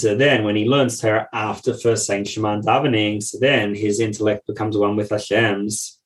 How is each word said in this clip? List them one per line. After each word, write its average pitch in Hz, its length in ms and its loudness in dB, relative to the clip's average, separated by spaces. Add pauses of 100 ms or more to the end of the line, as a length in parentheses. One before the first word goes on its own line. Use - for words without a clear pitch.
uh, 104 100 2
then 131 300 4
when 104 100 0
he 107 100 0
learns 123 340 2
Torah 110 340 0
after 110 400 -4
first 113 320 0
saying 101 200 -2
Shema 107 280 -2
and 104 120 -4
davening, 110 560 2
so - 180 -10
then 117 360 2
his 104 240 0
intellect 107 480 -2
becomes 107 300 -4
one 101 180 2
with 104 140 -2
Hashem's 104 960 -2